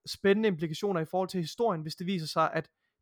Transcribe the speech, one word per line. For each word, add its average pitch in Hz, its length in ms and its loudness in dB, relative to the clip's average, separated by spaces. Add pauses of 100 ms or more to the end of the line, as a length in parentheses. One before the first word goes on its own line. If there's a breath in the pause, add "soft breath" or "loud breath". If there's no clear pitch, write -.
spændende 202 420 4
implikationer 170 520 -2
i 160 40 -2
forhold 185 240 -2
til 185 120 -2
historien, 175 420 -2
hvis 156 140 -8
det 175 100 -6
viser 175 200 -2
sig, 156 260 0
at 160 180 -4 (320)